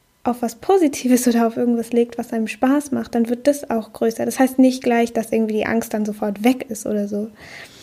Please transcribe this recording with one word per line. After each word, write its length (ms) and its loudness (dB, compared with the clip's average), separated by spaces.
auf 180 -4
was 140 -4
Positives 720 2
oder 200 4
auf 100 -6
irgendwas 360 0
legt, 240 0
was 140 -8
einem 160 -2
Spaß 440 0
macht, 240 -4
dann 140 2
wird 180 -4
das 220 0
auch 240 -4
größer. 320 -2
Das 140 -2
heißt 200 2
nicht 240 4
gleich, 300 2
dass 180 -4
irgendwie 240 0
die 100 0
Angst 280 -2
dann 120 -2
sofort 380 -4
weg 260 2
ist 160 -10
oder 220 -2
so. 220 -6